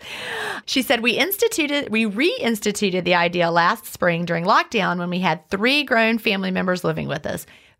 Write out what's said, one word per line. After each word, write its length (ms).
She 160
said, 200
"We 100
instituted, 800
we 160
reinstituted 1000
the 120
idea 360
last 340
spring 400
during 200
lockdown 540
when 100
we 100
had 300
three 340
grown 340
family 340
members 320
living 240
with 180
us. 200